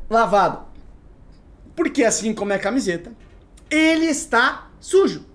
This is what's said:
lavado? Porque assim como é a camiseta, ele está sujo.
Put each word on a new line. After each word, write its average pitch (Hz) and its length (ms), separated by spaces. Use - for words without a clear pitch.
lavado? 196 560
Porque 311 300
assim 214 300
como 202 180
é 196 60
a - 20
camiseta, 196 540
ele 320 360
está 277 640
sujo. 359 540